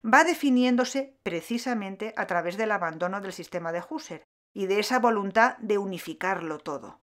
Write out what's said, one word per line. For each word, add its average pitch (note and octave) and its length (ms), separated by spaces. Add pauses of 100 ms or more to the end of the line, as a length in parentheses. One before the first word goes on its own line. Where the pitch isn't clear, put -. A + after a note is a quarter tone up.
va C4 200
definiéndose C4 960
precisamente G#3+ 920
a G3 100
través F3 300
del A3 160
abandono F3+ 480
del F#3+ 120
sistema E3+ 400
de F3 160
Husserl D4+ 360 (300)
y G3 120
de G3+ 140
esa B3 180
voluntad A3 600
de G#3 200
unificarlo F3 800
todo. C3+ 520